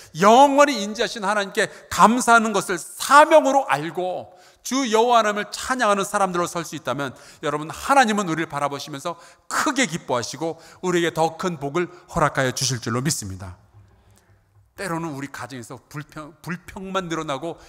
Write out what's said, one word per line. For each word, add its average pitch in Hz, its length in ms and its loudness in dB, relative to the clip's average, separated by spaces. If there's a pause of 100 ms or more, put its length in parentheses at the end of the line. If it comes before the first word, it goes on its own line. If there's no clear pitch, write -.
(200)
영원히 269 640 6
인자하신 214 400 -6
하나님께 196 680 -4
감사하는 226 640 6
것을 185 240 -2
사명으로 277 920 4
알고 165 680 -4 (280)
주 254 280 -4
여호와 233 280 4
하나님을 208 320 -2
찬양하는 214 520 0
사람들로 185 420 -2
설 165 200 -6
수 - 100 -12
있다면, 135 400 -6 (280)
여러분, 151 260 -4
하나님은 214 580 0
우리를 160 220 -4
바라보시면서 143 680 -8 (300)
크게 262 380 0
기뻐하시고 151 760 -6 (200)
우리에게 170 320 0
더 160 240 -2
큰 180 200 -4
복을 143 320 -4 (240)
허락하여 143 380 0
주실 127 300 -4
줄로 123 200 -4
믿습니다. 95 540 -8 (1200)
때로는 165 360 -8
우리 139 160 -10
가정에서 127 600 -16
불평, 147 540 -16
불평만 180 680 -8
늘어나고 160 500 -6 (120)